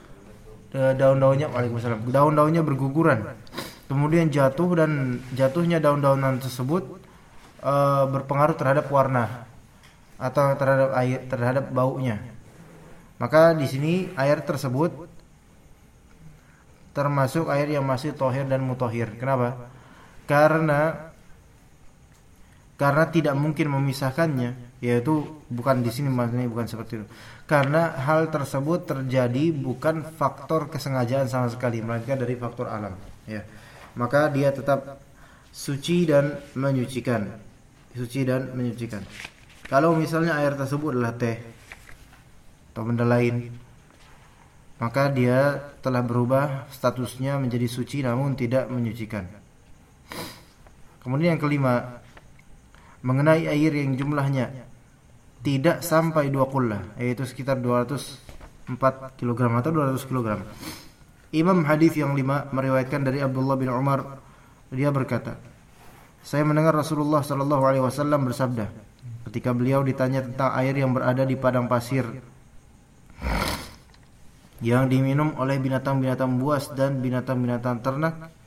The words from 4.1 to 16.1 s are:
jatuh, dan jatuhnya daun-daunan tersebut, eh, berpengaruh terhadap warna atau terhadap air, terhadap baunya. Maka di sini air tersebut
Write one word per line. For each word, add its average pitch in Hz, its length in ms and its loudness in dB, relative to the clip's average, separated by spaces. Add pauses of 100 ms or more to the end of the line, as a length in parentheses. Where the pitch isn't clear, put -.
jatuh, 147 560 2
dan 131 480 0
jatuhnya 165 480 2
daun-daunan 139 640 2
tersebut, 131 400 -2 (800)
eh, 139 480 4
berpengaruh 143 480 2
terhadap 139 320 2
warna 127 560 2 (720)
atau 139 400 2
terhadap 135 300 4 (100)
air, 127 320 0
terhadap 127 400 0
baunya. 127 480 0 (1000)
Maka 156 380 6
di 147 100 -2
sini 143 280 -2 (260)
air 147 240 2
tersebut 143 640 -2 (1900)